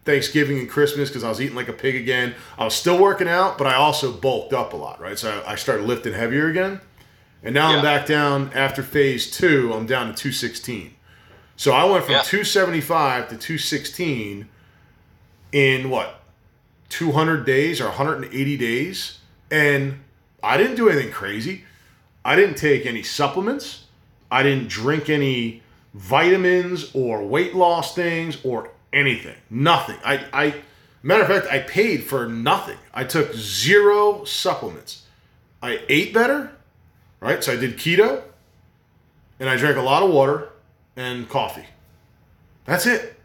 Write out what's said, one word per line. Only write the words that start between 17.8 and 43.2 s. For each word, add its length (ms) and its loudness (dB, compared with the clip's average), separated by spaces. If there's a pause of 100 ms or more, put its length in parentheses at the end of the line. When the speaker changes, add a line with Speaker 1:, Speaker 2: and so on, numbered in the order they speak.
Speaker 1:
or 60 -2
a 60 -4
hundred 320 -4
and 100 -16
eighty 220 -2
days? 640 -4 (340)
And 480 2 (420)
I 140 2
didn't 200 2
do 120 4
anything 240 0
crazy. 520 -8 (600)
I 100 2
didn't 220 4
take 300 2
any 180 -6
supplements. 800 -4 (480)
I 100 4
didn't 260 0
drink 400 -4
any 540 -2 (320)
vitamins 1000 2
or 300 -2
weight 300 -2
loss 400 2
things 500 -4
or 260 -4 (220)
anything. 420 -2 (160)
Nothing. 540 0
I, 280 -2
I, 220 0 (480)
matter 200 4
of 60 2
fact, 220 2
I 100 0
paid 440 0
for 240 -4
nothing. 480 -2 (160)
I 120 -4
took 300 -2
zero 920 4
supplements. 800 -6 (600)
I 260 -6
ate 260 2
better, 380 2 (680)
right? 220 -2
So 100 -2
I 40 0
did 220 -4
keto, 440 4 (1160)
and 80 -2
I 80 2
drank 200 2
a 60 -2
lot 200 4
of 80 4
water 380 2 (460)
and 340 -8
coffee. 360 -4 (1000)
That's 200 0
it. 380 -2